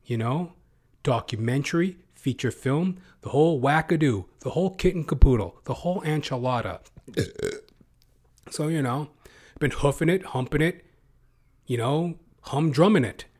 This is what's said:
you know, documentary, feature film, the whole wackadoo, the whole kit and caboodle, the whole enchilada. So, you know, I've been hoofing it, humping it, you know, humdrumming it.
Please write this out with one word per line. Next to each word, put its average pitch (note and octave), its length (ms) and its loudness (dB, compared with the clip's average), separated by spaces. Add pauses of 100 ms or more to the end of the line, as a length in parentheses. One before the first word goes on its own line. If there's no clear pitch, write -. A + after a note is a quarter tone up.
you A#2+ 120 -4
know, C3 360 -2 (500)
documentary, C3 960 -2 (160)
feature B2 360 -4
film, E3+ 480 -2 (240)
the A2 80 -10
whole D3+ 300 2
wackadoo, C#3+ 640 2 (140)
the G#2+ 100 -8
whole F#3 240 -2
kit F3+ 200 2
and E3 120 -4
caboodle, B2 580 4
the B2+ 100 -6
whole F3+ 280 -4
enchilada. B2+ 760 -4 (1700)
So, D3+ 180 -4
you D#3+ 140 -2
know, C3+ 280 -4 (140)
I've - 360 -20
been - 100 0
hoofing - 380 0
it, F#3+ 180 0
humping C3 360 -2
it, F3 220 -2 (800)
you B2 100 -4
know, D3+ 420 -2 (280)
humdrumming D#3 580 4
it. - 200 -8 (160)